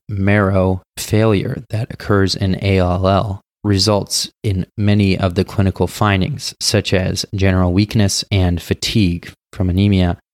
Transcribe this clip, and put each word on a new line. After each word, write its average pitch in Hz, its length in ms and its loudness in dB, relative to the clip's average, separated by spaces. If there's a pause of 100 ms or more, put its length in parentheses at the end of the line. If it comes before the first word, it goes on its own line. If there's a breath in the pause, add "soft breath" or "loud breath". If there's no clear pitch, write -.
marrow 98 720 2 (160)
failure 107 720 0
that 110 240 -6
occurs 95 400 0
in 92 300 -2
A 98 160 2
L 90 280 0
L 98 340 0 (220)
results 101 680 0 (120)
in 92 220 -2 (100)
many 101 440 2
of 92 160 -2
the 92 100 2
clinical 95 400 0
findings, 98 720 -2
such - 360 0
as 92 400 -2
general 92 380 2
weakness 104 580 0
and 90 280 2
fatigue 92 720 -2 (220)
from 92 160 -2
anemia, 92 480 2 (160)